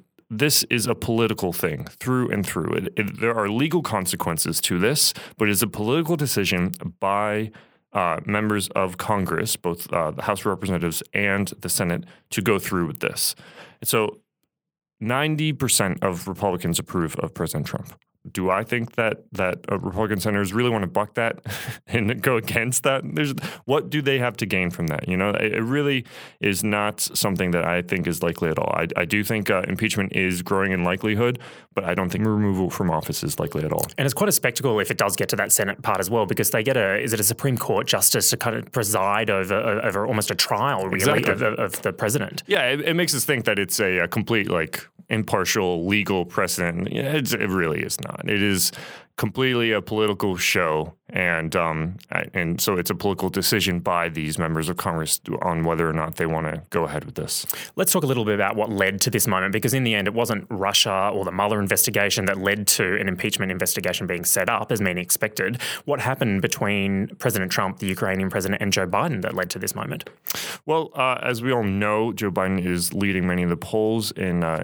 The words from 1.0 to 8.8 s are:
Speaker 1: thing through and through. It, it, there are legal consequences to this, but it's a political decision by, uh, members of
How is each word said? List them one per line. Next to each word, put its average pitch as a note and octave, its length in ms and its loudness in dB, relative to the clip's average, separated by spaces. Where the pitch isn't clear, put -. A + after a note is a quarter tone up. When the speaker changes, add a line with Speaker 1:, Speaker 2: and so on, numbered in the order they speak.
Speaker 1:
thing D#2 320 -2
through B2+ 460 -2
and G2 140 0
through. D#2+ 280 -2
It, F2 240 -4
it, G#2 240 -4
there A#2 120 0
are G#2+ 140 0
legal D3 340 0
consequences F2 800 -2
to - 180 0
this, A#2 360 4
but A2 100 2
it's G2+ 140 2
a G#2+ 60 2
political D3 500 0
decision F#2 560 0
by, G#2 500 0
uh, F2 320 2
members G#2 500 2
of F#2 220 0